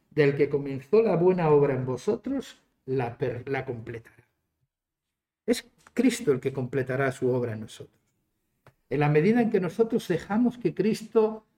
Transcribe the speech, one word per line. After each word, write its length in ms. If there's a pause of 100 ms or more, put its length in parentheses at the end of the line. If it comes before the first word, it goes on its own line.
(120)
del 240
que 140
comenzó 520
la 140
buena 340
obra 240
en 120
vosotros, 760 (240)
la 320
per-, 300
la 180
completará. 600 (1160)
Es 200 (300)
Cristo 360
el 80
que 140
completará 580
su 180
obra 240
en 80
nosotros. 380 (880)
En 100
la 100
medida 320
en 80
que 100
nosotros 480
dejamos 500
que 180
Cristo 720 (120)